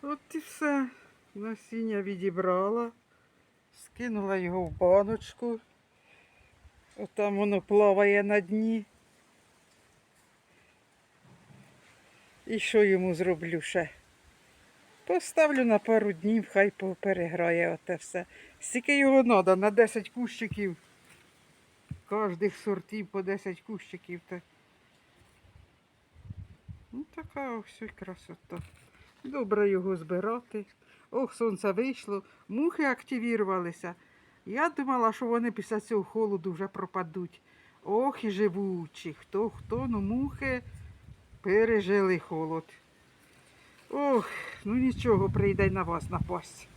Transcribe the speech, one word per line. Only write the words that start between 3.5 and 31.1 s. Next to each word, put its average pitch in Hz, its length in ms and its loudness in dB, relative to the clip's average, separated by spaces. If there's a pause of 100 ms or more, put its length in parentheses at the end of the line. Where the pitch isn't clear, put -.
скинула 208 640 -4
його 180 240 -2
в 165 100 -4
баночку. 214 880 2 (1400)
Отам 202 400 -2
воно 202 240 2
плаває 202 600 6
на 208 160 2
дні. 214 460 -2 (3500)
І 226 140 -4
що 214 240 4
йому 185 300 4
зроблю 165 480 -2
ще? 160 280 -2 (1160)
Поставлю 302 580 4
на 214 140 6
пару 214 340 2
днів, 202 360 0
хай 196 220 4
попереграє 170 1000 0
оте 170 220 -6
все. 175 300 -10 (340)
Скільки 277 400 0
його 269 240 8
надо? 190 320 6
На 202 160 2
десять 220 380 2
кущиків. 208 680 -6 (1300)
Кожних 202 500 -2
сортів 202 520 -6
по 196 140 -6
десять 190 400 -6
кущиків. 175 680 -14
Та. 180 120 -10 (2500)
Ну, 269 140 -12 (100)
така 269 420 -10
ось - 240 -14
і 220 60 -12
красота. 175 720 -16 (640)
Добре 214 460 2
його 190 260 0
збирати. 196 720 -6 (460)